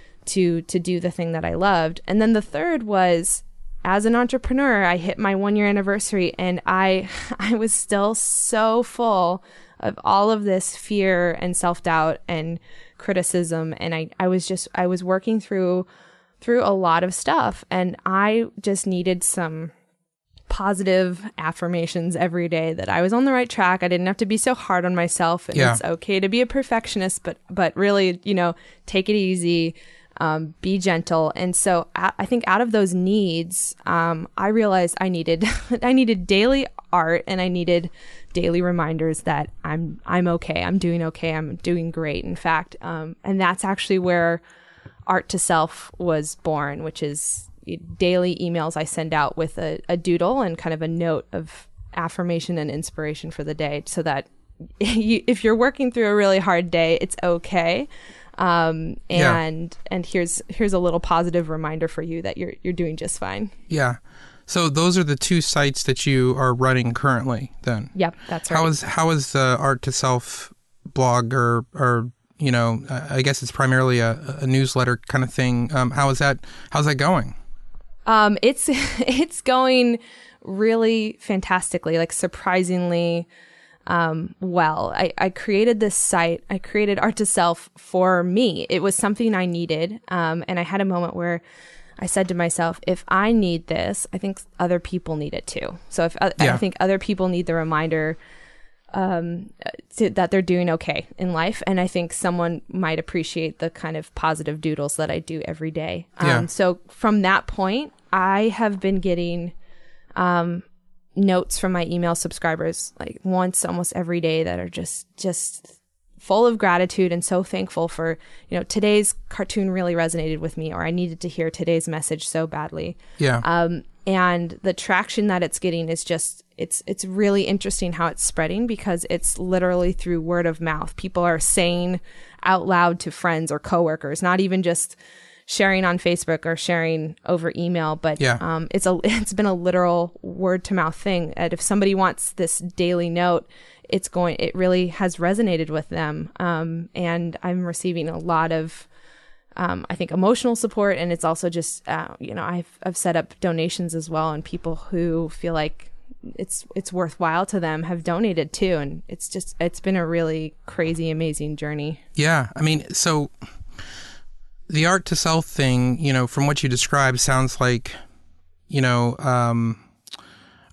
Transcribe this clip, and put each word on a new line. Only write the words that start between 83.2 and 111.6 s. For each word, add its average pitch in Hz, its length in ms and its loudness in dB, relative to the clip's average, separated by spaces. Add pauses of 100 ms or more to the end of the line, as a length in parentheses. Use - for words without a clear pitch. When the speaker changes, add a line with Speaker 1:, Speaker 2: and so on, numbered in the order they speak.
Speaker 1:
um, 165 540 0
well. 160 540 0
I, - 220 0
I 190 120 2
created 214 500 2
this 208 160 2
site, 170 540 0
I 202 80 -2
created 202 420 0
Art 220 180 2
to 214 80 0
Self 170 520 0
for 185 460 2
me. 180 460 2
It 180 120 2
was 190 140 2
something 214 380 0
I 185 120 2
needed. 170 540 -2 (100)
Um, 170 380 0
and 180 120 -2
I 175 40 -2
had 196 180 -2
a 196 40 2
moment 175 300 0
where 170 260 -2 (580)
I - 80 -6
said 190 220 0
to 185 60 -4
myself, 170 520 0
"If 180 220 -2
I 202 220 2
need 185 360 2
this, 160 460 -4
I 190 40 -8
think 190 240 -6 (180)
other 175 200 2
people 170 360 -6
need 147 200 -6
it - 100 -8
too." - 320 -8 (120)
So 165 160 0
if, 170 160 -4
uh, 196 180 4
Speaker 2:
Yeah. 123 160 4
Speaker 1:
I - 20 -2
think 185 220 -2
other 190 180 4
people 190 300 -2
need 180 180 0
the 165 80 -2
reminder, 160 640 0 (760)
um, 180 580 -2 (460)
to, 208 140 2
that 180 200 0
they're 190 100 4
doing 180 280 2
okay - 380 -2 (100)
in 185 160 -2
life. 170 320 -2
And 190 140 2
I 180 80 2
think 175 260 -2
someone 175 540 -2
might 165 320 -2
appreciate 160 600 -4
the 165 100 -4
kind 160 260 -8
of 156 200 -10
positive 156 440 -2
doodles 151 380 -2
that 156 120 -2
I 160 100 -2
do 160 260 -8
every 160 260 -6
day. 160 360 -6 (100)
Um, 160 100 2
Speaker 2:
Yeah. 131 200 4
Speaker 1:
so 180 320 0 (100)
from 214 320 2
that 190 260 2
point, 208 460 -4 (180)
I 196 380 2
have 208 300 0
been 196 200 0
getting, 175 540 -2 (640)
um, 175 480 2 (520)
notes 190 440 4
from 185 120 0